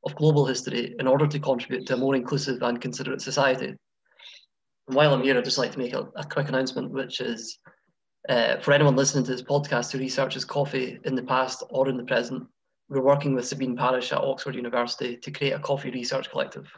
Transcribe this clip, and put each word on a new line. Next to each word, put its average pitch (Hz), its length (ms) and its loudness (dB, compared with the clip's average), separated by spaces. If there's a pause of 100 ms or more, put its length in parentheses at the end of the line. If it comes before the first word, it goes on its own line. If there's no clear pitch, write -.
of - 120 -6
global 147 280 6
history 123 540 -4
in 131 80 0
order 143 220 6
to 147 100 -2
contribute 127 480 -2
to 131 80 0
a - 20 0
more 135 200 2
inclusive 127 460 -2
and 120 180 0
considerate 131 420 -6
society. 127 440 2
And 123 100 -8 (1200)
while 147 180 6
I'm 127 80 0
here, 131 160 4
I'd 123 60 0
just - 140 -2
like 120 140 0
to - 60 -10
make 123 140 -4
a, - 240 -6
a - 80 -6
quick 147 240 -4
announcement, 131 420 -2
which 131 300 -6
is, 120 380 -8 (680)
uh, 120 280 4
for - 160 2
anyone 143 240 6
listening 135 300 2
to 127 40 -4
this 127 120 -4
podcast 143 500 0
who 135 60 -4
researches 131 460 -2
coffee 135 600 -2
in 143 100 -2
the 123 80 0
past 131 480 0
or 135 180 2
in 127 80 -2
the 120 60 -6
present, 120 460 -2 (400)
we're 139 120 0
working 143 320 4
with 123 140 0
Sabine 131 300 -2
Parish 123 340 0
at - 80 0
Oxford 131 380 -2
University 120 600 -4
to - 120 -12
create 135 220 -2
a 147 80 -4
coffee 139 320 -4
research 131 380 -4
collective. - 480 -6